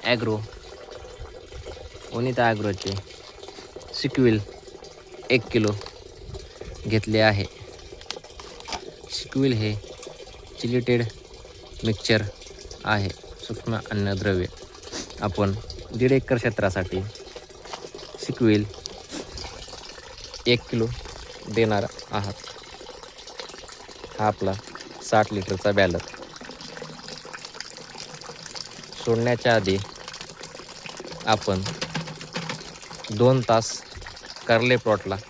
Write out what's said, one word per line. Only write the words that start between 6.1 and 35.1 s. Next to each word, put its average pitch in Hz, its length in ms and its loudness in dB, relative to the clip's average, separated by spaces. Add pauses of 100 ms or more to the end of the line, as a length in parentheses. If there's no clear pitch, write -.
घेतले 110 340 4
आहे. 101 240 8 (1700)
सिक्विल 135 400 2
हे 107 220 2 (880)
चिलेटेड 120 420 4 (840)
मिक्सचर 110 380 4 (640)
आहे, 101 240 2 (380)
सूक्ष्म 110 320 -2 (120)
अन्नद्रव्य. 98 560 2 (760)
आपण 101 320 4 (420)
दीड 127 160 6
एकर 131 240 4
क्षेत्रासाठी 95 680 2 (1200)
सिक्विल 104 380 6 (1800)
एक 120 240 4
किलो 113 160 4 (680)
देणार 107 320 6 (240)
आहात. 101 400 -4 (1700)
हा 107 80 4
आपला 101 260 2 (500)
साठ 107 300 6
लिटरचा 98 400 2
बॅलर. 92 260 6 (3000)
सोडण्याच्या 117 580 4
आधी 98 220 6 (1500)
आपण 101 360 4 (1500)
दोन 123 380 8
तास 113 220 6 (800)
कारले 120 280 8
प्लॉटला 101 400 4 (140)